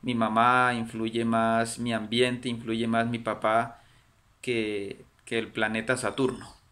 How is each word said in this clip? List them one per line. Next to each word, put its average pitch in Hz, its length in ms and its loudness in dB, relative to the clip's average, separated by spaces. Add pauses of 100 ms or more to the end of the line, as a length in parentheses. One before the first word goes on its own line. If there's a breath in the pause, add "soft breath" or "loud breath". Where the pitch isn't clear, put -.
mi 123 120 -2
mamá, 120 600 4
influye 113 500 -4
más 113 540 2
mi 120 140 -4
ambiente, 120 560 0
influye 113 400 -2
más 117 180 2
mi 117 120 -2
papá 113 640 0 (600 loud breath)
que, 104 640 -2 (200)
que 117 140 -2
el 110 100 -4
planeta 110 480 0
Saturno. - 560 -2 (200)